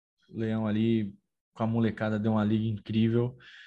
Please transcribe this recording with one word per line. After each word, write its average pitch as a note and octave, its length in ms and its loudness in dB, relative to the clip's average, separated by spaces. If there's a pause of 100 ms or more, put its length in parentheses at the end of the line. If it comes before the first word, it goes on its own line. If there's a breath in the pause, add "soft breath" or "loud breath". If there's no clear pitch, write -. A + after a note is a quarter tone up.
(280)
O - 100 -12
Leão A2 280 -2
ali, G#2+ 480 0 (400)
com - 80 -4
a A#2 40 0
molecada, A2 520 0
deu A2 140 0
uma G#2+ 120 2
liga A2 220 2
incrível A2+ 720 0 (280 loud breath)